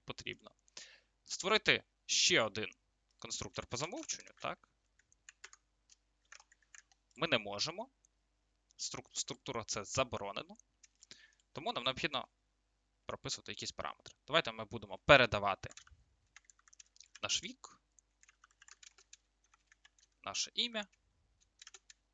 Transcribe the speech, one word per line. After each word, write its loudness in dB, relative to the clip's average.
потрібно? -10
Створити 4
ще 8
один 0
конструктор -6
по -6
замовчуванню, -6
так? -6
Ми 0
не 6
можемо. -2
Струк-, -8
структура -6
це -4
заборонено. -2
Тому -6
нам -4
необхідно -2
прописувати -8
якісь -8
параметри. -10
Давайте 2
ми -8
будемо -10
передавати 6
наш 0
вік, -14
наше -2
ім'я -2